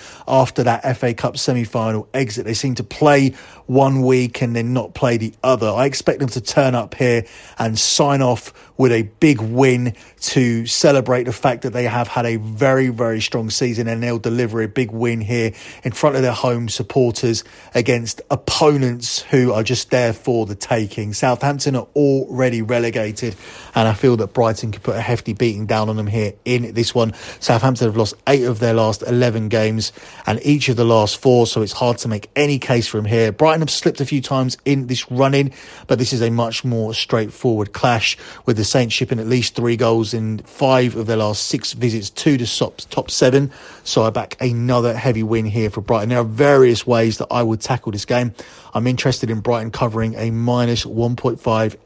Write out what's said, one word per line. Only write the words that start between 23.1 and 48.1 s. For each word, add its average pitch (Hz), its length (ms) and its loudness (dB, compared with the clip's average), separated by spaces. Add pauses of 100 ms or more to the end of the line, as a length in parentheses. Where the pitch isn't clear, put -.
and 113 140 4
I 107 60 2
feel 123 240 4
that 101 160 -4
Brighton 113 380 0
could 98 100 -12
put 104 140 -2
a 113 40 -4
hefty 113 320 -4
beating 107 320 -2
down 107 240 0
on 110 80 -2
them 104 100 -4
here 104 280 -2 (100)
in 120 300 -2
this 113 200 0
one. 113 200 2 (260)
Southampton 123 480 2
have 107 80 -2
lost 110 180 0 (120)
eight 131 180 4
of 120 140 -2
their 117 160 2
last 110 280 2
eleven 120 460 0
games 110 440 0 (340)
and 107 180 -2
each 143 240 2
of 117 80 2
the 117 80 2
last 113 320 4
four, 123 300 4
so 110 160 -2
it's 101 100 -4
hard 117 260 0
to 113 100 -6
make 107 280 -6
any 143 220 2
case 120 280 0
for 110 120 -4
them 107 80 -2
here. 113 260 2
Brighton 156 300 4
have 147 80 -2
slipped - 320 -2
a 131 40 -4
few 139 140 -2
times 131 460 -2
in 135 220 0
this 123 220 -4
run-in, 135 420 2 (340)
but 127 120 2
this 127 140 -2
is 120 80 0
a 117 80 2
much 117 340 -2
more 113 300 -2
straightforward 110 800 -2
clash, - 460 0 (260)
with 117 140 0
the 104 80 0
Saints 123 260 0
shipping 120 280 -2
at 113 80 -6
least 120 260 0
three 117 220 0
goals 113 360 0
in 110 260 -4
five 127 580 2
of 113 100 -4
their 113 120 0
last 107 280 -2
six - 260 -4
visits 113 380 -4
to 147 260 2
the 120 100 -2
top, - 320 -4 (120)
top - 220 -4
seven. 139 400 4 (320)
So - 180 0
I 110 80 2
back 110 300 -6
another 120 520 0
heavy 110 300 0
win 110 240 0
here 107 240 -2
for 110 120 -8
Brighton. 110 260 0
There 123 100 0
are 120 60 0
various 127 600 4
ways 113 340 2
that - 120 -8
I 120 140 0
would 110 160 -2
tackle 120 320 -4
this 104 120 -8
game. 123 300 -2 (400)